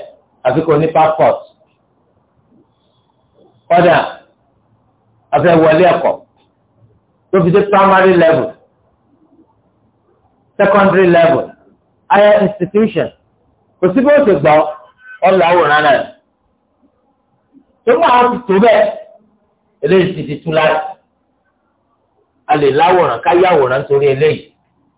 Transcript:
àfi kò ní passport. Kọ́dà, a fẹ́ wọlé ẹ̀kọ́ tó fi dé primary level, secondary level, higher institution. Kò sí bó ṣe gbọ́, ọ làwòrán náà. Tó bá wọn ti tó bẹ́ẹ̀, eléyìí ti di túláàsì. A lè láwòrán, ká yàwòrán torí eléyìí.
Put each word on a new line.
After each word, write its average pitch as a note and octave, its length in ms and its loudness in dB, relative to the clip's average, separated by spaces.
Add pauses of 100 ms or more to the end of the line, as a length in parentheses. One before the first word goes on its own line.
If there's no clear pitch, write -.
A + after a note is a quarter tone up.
(460)
àfi C#3 160 -2
kò D#3+ 140 -2
ní D#3+ 120 -2
passport. D#3 500 0 (2250)
Kọ́dà, E3+ 260 2 (1400)
a D3 60 0
fẹ́ E3 180 2
wọlé D#3+ 280 2
ẹ̀kọ́ C3+ 280 -2 (1200)
tó F#3+ 60 0
fi E3+ 120 0
dé G3 100 2
primary F#3+ 520 2
level, D#3+ 340 0 (2000)
secondary G3 480 2
level, E3 380 2 (640)
higher D#4 320 2
institution. F#3 640 -4 (760)
Kò F3+ 60 0
sí F#3 140 -2
bó C#4+ 100 2
ṣe C#4+ 220 2
gbọ́, D3+ 240 2 (600)
ọ F3 140 0
làwòrán E3+ 520 0
náà. - 200 0 (1800)
Tó A#3 60 2
bá - 140 2
wọn B3 220 2
ti G#3 140 -6
tó F#3+ 160 -2
bẹ́ẹ̀, A3+ 320 2 (920)
eléyìí E3+ 300 0
ti D3+ 100 -12
di C#3+ 140 -12
túláàsì. D#3 560 -4 (1500)
A - 80 -2
lè D3 140 0
láwòrán, D#3 520 0
ká F3 120 -2
yàwòrán D3 520 0
torí C#3+ 220 0
eléyìí. C3+ 460 -2 (440)